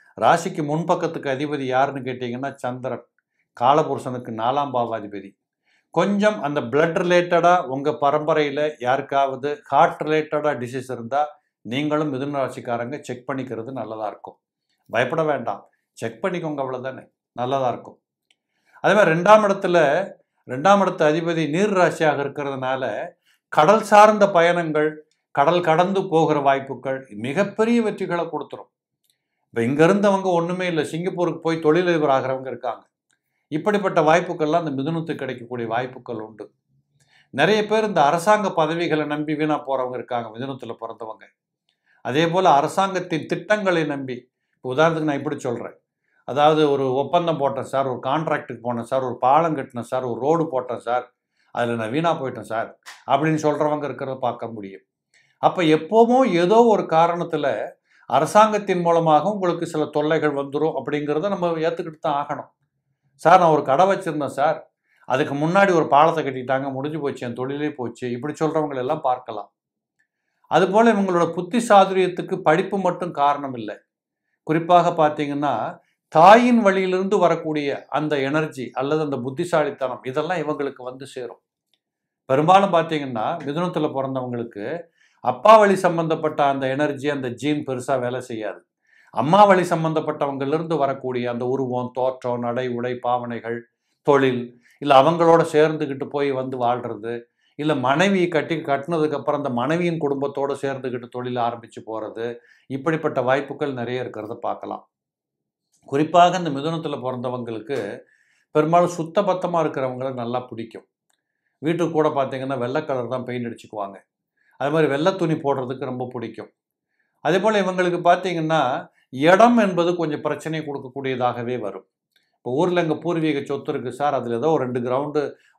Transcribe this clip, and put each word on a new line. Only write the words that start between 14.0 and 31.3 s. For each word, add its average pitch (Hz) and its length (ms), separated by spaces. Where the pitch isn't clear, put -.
இருக்கும். - 300
பயப்பட 139 360
வேண்டாம், 120 460
செக் - 320
பண்ணிக்கோங்க, 160 360
அவ்வளவுதானே, 131 480
நல்லதா 131 360
இருக்கும். - 320
அதே 165 140
மாதிரி 175 260
ரெண்டாம் 208 240
இடத்துல, 196 320
ரெண்டாம் 185 340
இடத்து 180 220
அதிபதி 160 460
நீர் 190 240
ராசியாக 160 500
இருக்கிறதுனால 131 840
கடல் 190 340
சார்ந்த 208 500
பயணங்கள், 160 760
கடல் 160 300
கடந்து 180 480
போகிற 151 300
வாய்ப்புகள் 135 680
மிகப்பெரிய 202 720
வெற்றிகளை 175 500
கொடுத்துரும். 139 380
இப்ப - 180
இங்க 143 240
இருந்தவங்க 196 360
ஒண்ணுமே 180 440
இல்ல, 165 160
சிங்கப்பூருக்கு 175 560